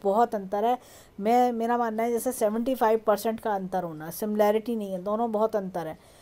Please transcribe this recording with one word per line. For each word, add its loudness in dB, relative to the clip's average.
बहुत 2
अंतर -2
है। 2
मैं, 4
मेरा 0
मानना -2
है 0
जैसे -2
सेवेंटी 0
फ़ाइव 2
परसेंट 0
का -2
अंतर -4
होना, -10
सिमिलैरिटी 2
नहीं -6
है, -6
दोनों -2
बहुत 0
अंतर -4
है, -10